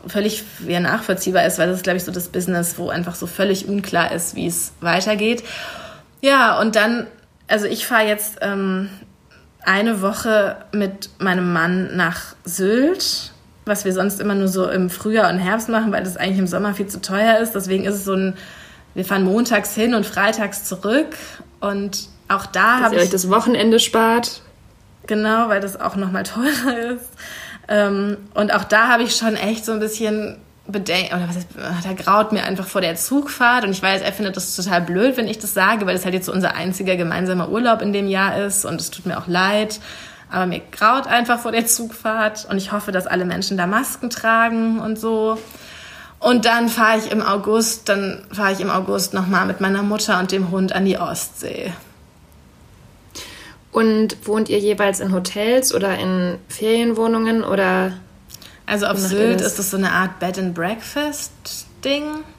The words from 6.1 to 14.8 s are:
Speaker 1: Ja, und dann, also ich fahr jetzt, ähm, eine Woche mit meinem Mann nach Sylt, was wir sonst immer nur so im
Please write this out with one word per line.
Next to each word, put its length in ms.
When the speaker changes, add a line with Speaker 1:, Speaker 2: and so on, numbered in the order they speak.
Speaker 1:
Ja, 360
und 200
dann, 280
also 180
ich 200
fahr 180
jetzt, 360
ähm, 500
eine 400
Woche 560
mit 380
meinem 320
Mann 460
nach 380
Sylt, 880
was 180
wir 80
sonst 300
immer 140
nur 120
so 220
im 200